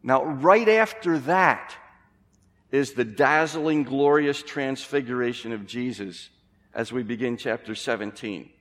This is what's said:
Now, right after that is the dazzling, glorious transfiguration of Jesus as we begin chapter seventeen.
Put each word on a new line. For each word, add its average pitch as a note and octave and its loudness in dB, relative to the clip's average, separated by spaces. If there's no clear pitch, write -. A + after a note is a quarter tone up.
Now, C3 2
right E3+ 4
after G#3+ 2
that D#3 2
is C3+ 0
the B2 -2
dazzling, D3+ 2
glorious C#3+ 2
transfiguration B2 -4
of G2+ -10
Jesus G#2+ -8
as A2+ -6
we B2 -4
begin A#2+ -4
chapter A2 -6
seventeen. G#2 -8